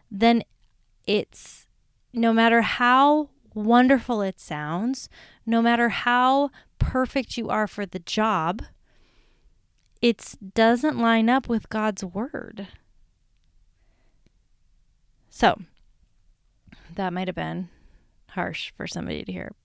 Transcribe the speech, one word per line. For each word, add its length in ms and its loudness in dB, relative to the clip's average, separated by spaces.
then 340 2
it's, 600 -6
no 220 2
matter 280 4
how 680 2
wonderful 680 4
it 160 -4
sounds, 680 -6
no 160 2
matter 260 2
how 600 2
perfect 580 -2
you 120 -6
are 180 0
for 180 -8
the 140 -10
job, 640 -2
it 340 0
doesn't 460 2
line 300 4
up 180 0
with 220 -4
God's 340 -4
word. 640 -10
So, 320 2
that 180 -4
might 160 -4
have 60 -8
been 340 -6
harsh 440 -6
for 120 -10
somebody 360 -8
to 80 -12
hear 220 -12